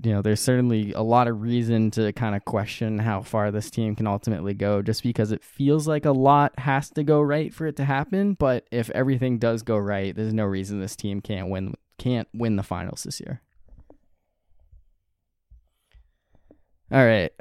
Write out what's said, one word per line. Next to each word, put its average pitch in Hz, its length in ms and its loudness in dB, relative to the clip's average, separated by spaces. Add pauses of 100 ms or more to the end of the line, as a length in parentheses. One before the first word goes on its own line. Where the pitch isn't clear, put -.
you 117 100 2
know, 101 120 2
there's 107 160 2
certainly 120 540 2
a 110 100 -2
lot 117 240 4
of 110 140 -4
reason 113 500 2
to 107 220 0
kinda 104 260 -2
question 107 580 -4
how 107 240 -2
far 104 300 -2
this 104 180 -4
team 110 260 -2
can 110 120 -2
ultimately 101 480 -2
go, 101 260 0
just 107 220 -4
because 113 280 0
it - 120 -4
feels 147 440 0
like 151 180 -2
a 147 60 4
lot 139 460 4
has 139 340 -2
to 156 120 -2
go 147 180 4
right 147 320 0
for 160 140 -4
it 147 80 -4
to 139 100 -2
happen. 185 480 0
But 131 380 0
if 117 200 -2
everything 127 460 0
does 117 240 0
go 113 160 0
right, 98 380 -2
there's 110 180 -2
no 110 120 0
reason 98 340 -4
this 95 160 -8
team 101 260 -6
can't 95 280 -6
win, 95 260 -6 (240)
can't 123 340 -2
win 113 220 -2
the 95 80 -2
finals 90 400 -8
this - 160 -10
year. - 240 -12 (3500)
All 131 140 8
right. 107 360 4